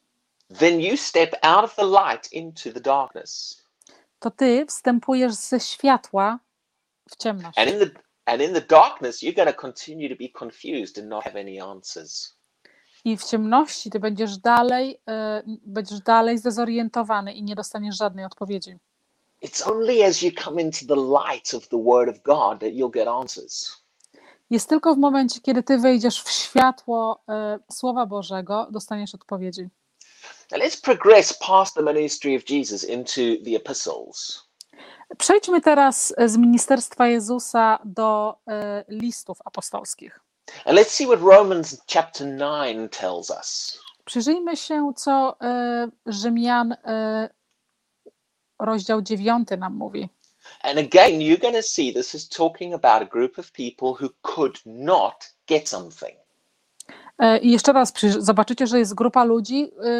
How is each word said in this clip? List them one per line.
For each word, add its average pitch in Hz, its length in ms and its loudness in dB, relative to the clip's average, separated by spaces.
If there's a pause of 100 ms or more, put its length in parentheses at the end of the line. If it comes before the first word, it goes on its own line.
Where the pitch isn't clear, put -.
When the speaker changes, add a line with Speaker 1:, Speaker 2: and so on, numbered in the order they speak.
(600)
Speaker 1:
then 170 220 4
you 202 160 -2
step 165 440 0
out 185 240 6
of 220 100 -12
the 208 100 0
light 190 480 2
into 160 400 -12
the 120 80 -12
darkness. - 840 -6 (560)
Speaker 2:
to 226 120 -6
ty 262 340 2
wstępujesz 254 680 0
ze - 260 -4
światła 233 800 0 (720)
w - 60 -20
ciemność. 185 420 -8
Speaker 1:
And 110 140 2
in 415 80 -4
the, 170 100 2 (360)
and 120 160 -2
in 170 120 -2
the 160 80 0
darkness, 156 600 4
you're 180 120 -4
gonna 165 180 2
continue 147 560 -12
to 127 100 -10
be 123 100 -12
confused - 720 -12
and 107 80 -16
not 107 160 -10
have 101 160 -12
any 95 240 -14
answers. 95 720 -16 (680)
Speaker 2:
I 220 120 -4
w - 60 -14
ciemności 226 680 -2
ty 208 100 -8
będziesz 208 380 -6
dalej, 247 640 0 (480)
y, 220 160 -14
będziesz 208 360 -10
dalej 226 360 2
zdezorientowany 226 960 -4
i 208 100 -14
nie 208 120 -8
dostaniesz 208 420 -10
żadnej 190 280 -6
odpowiedzi. 190 500 -10 (680)
Speaker 1:
It's - 300 -6
only 226 340 4
as 180 160 2
you 175 100 0 (120)
come 170 180 -6
into 160 260 -4
the 147 80 2
light 135 580 -2
of - 140 -10
the 117 160 -4
word 123 260 4
of - 140 -12
God 113 360 2
that 107 100 -6
you'll 123 220 -4
get 113 160 -2
answers. - 760 -10 (680)
Speaker 2:
Jest 233 200 -2
tylko 311 260 2
w - 20 0
momencie, 269 440 2
kiedy 247 220 0
ty 269 140 2
wejdziesz 240 460 2
w - 80 -12
światło, 240 920 -2 (460)
y, - 40 -16
Słowa 247 320 -4
Bożego, 190 640 -6
dostaniesz 208 440 -10
odpowiedzi. 185 540 -10 (800)
Speaker 1:
Now - 100 -6
let's - 200 -2
progress 208 560 6 (100)
past 190 280 2
the 156 80 -2 (100)
ministry 143 440 -2
of 113 120 -8
Jesus 113 340 -4
into 123 380 -6 (240)
the 113 120 -4
epistles. - 840 -10 (720)
Speaker 2:
Przejdźmy 359 440 2
teraz, 277 600 4
y, 233 80 4
z 220 80 0
ministerstwa 240 720 4
Jezusa 226 800 0
do, 214 500 -2 (140)
y, 214 40 -6 (340)
listów 214 580 -10
apostolskich. - 760 -12 (460)
Speaker 1:
And 165 140 6
let's 220 100 6
see - 160 -2
what 240 160 4
Romans 185 600 6 (120)
chapter 156 340 -2
nine 135 600 -4
tells 90 400 -8
us. - 500 -10 (260)
Speaker 2:
Przyjrzyjmy 320 520 -4
się, 294 380 -4
co, 269 480 0
y, 240 480 -4 (200)
Rzymian, 233 600 -2
y, 240 40 -6 (1800)
rozdział 220 420 -2
dziewiąty 214 560 -2
nam 185 160 -8
mówi. 208 360 -10 (520)
Speaker 1:
And 143 160 -2
again, 165 420 8
you're 156 220 4
gonna 240 200 0
see 139 320 -4
this 127 220 -6
is - 140 -14
talking 170 440 -4
about 120 280 4
a 101 40 -6
group 123 340 -4
of - 120 -18
people 127 360 -8 (180)
who 127 40 -6 (120)
could - 440 -4
not 127 680 -2 (140)
get 151 220 0
something. 87 440 -12 (1080)
Speaker 2:
E, 226 180 4
i 233 140 4
jeszcze 240 220 4
raz 254 200 4
przyjrz-, 208 280 2
zobaczycie, 220 460 0
że 240 120 2
jest 214 160 0
grupa 240 280 2
ludzi, 233 480 0 (280)